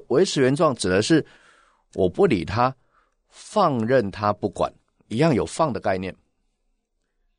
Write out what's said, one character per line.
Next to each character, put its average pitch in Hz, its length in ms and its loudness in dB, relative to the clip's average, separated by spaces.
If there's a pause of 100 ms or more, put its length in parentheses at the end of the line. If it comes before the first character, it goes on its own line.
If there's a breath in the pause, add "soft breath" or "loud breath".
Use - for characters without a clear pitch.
维 151 160 2
持 156 180 -2
原 127 120 2
状 151 200 0
指 101 140 -4
的 92 120 2
是 156 240 2 (720 soft breath)
我 92 140 2
不 196 180 0
理 101 180 0
它， 120 300 -2 (540)
放 143 580 -2
任 117 240 2
它 104 220 -2
不 101 160 -4
管， 80 240 -4 (360)
一 107 100 -6
样 156 160 2
有 90 100 0
放 151 280 -2
的 92 80 -6
概 98 180 -2
念。 92 160 -10 (1200)